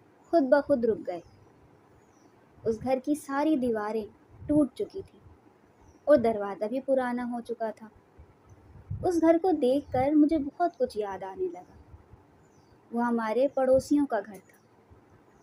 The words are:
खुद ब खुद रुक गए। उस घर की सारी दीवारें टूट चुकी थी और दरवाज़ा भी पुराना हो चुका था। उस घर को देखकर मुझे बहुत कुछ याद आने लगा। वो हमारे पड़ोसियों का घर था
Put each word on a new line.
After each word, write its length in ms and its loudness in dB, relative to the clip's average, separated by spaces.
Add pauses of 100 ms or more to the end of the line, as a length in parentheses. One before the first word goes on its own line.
(300)
खुद 120 6
ब 180 4
खुद 260 0
रुक 120 0
गए। 240 -10 (1400)
उस 120 -2
घर 200 -2
की 180 -2
सारी 400 0
दीवारें 500 -2 (420)
टूट 240 2
चुकी 300 -8
थी 180 -20 (880)
और 80 8
दरवाज़ा 500 -2
भी 140 -4
पुराना 440 0
हो 160 -6
चुका 300 -8
था। 200 -18 (1160)
उस 140 2
घर 180 4
को 140 0
देखकर 640 0
मुझे 240 4
बहुत 380 -4
कुछ 200 -4
याद 280 -8
आने 220 -6
लगा। 320 -14 (1160)
वो 80 -2
हमारे 480 0
पड़ोसियों 580 4
का 140 -2
घर 180 -14
था 220 -20 (840)